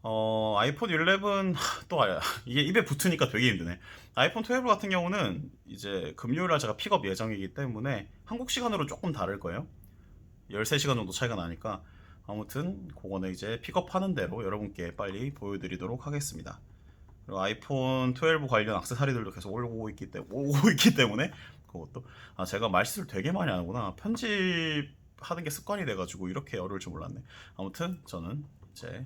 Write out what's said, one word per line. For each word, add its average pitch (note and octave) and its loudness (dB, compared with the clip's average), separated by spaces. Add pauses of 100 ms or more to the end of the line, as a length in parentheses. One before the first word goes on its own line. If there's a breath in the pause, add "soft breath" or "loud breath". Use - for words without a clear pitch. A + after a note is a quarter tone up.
어, A2 2
아이폰 D3 2
일레븐, F#3+ 4
하, - -2
또 D#3+ 2
아야. F#2+ 4 (240 loud breath)
이게 B2+ 2
입에 F#3 4
붙으니까 D3 2
되게 B2 4
힘드네. F2 -2 (340 loud breath)
아이폰 E3 2
트웰브 B3 0
같은 G#3+ 4
경우는 F3 0 (160)
이제 F#2+ -6
금요일 D#3 0
날 D#3 6
제가 G#2+ -2
픽업 G3 2
예정이기 G2 -2
때문에 A#2+ -4 (160)
한국 A#3+ -6
시간으로 G#3+ 0
조금 - -4
다를 G2+ -2
거예요. F#2 -4 (840 soft breath)
열세 G#2+ 2
시간 C#3 2
정도 G2 -2
차이가 A#2 -2
나니까. F#2 -6 (460 loud breath)
아무튼 D3+ -6
그거는 F#2+ -4
이제 G#2+ -6
픽업하는 - 0
대로 G#2 -2
여러분께 F#2+ -4
빨리 G#2+ -6
보여드리도록 G2 -6
하겠습니다. C#3+ -6 (640 soft breath)
그리고 F#2+ -4
아이폰 B2+ 2
트웰브 D#3 2
관련 G#2+ 4
액세서리들도 A#2 0
계속 G2+ -10
오고 A2+ -4
있기 G2 -10
때-, G#2 -6
오고 C#3+ 6
<laughs> - -
있기 F#3 8
때문에 B2 4 (340 loud breath)
그것도, E2 -12 (320 loud breath)
아, F#2 -2
제가 G#2+ 0
말실수를 G2 2
되게 G2 -2
많이 F3 2
하는구나. F#2+ -2
편집하는 F3 -2
게 D#3 -4
습관이 G3 -4
돼가지고 F#2 -2
이렇게 F#2 -6
어려울 F#2+ -4
줄 F2 -8
몰랐네. E2+ -8 (360 loud breath)
아무튼 E3 -6
저는 G2 -6 (260)
이제 F2 -10